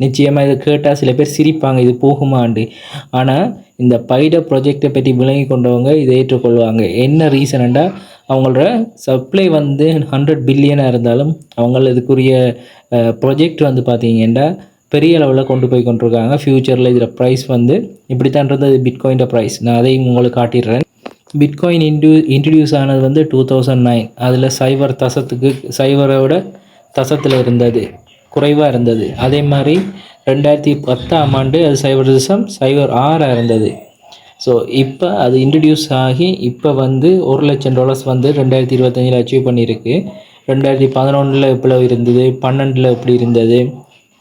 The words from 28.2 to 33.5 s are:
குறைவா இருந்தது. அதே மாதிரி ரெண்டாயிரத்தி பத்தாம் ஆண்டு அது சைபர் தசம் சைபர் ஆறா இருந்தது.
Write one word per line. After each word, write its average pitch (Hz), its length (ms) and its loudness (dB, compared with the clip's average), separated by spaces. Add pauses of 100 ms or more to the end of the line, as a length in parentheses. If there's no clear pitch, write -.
குறைவா 147 320 2
இருந்தது. 117 500 -2
அதே 135 240 0
மாதிரி 143 380 0 (460)
ரெண்டாயிரத்தி 147 580 0
பத்தாம் 139 500 -2
ஆண்டு 135 320 0
அது 143 160 2
சைபர் 135 240 0
தசம் 135 420 2 (120)
சைபர் 139 300 0
ஆறா 143 420 0
இருந்தது. 117 420 0 (640)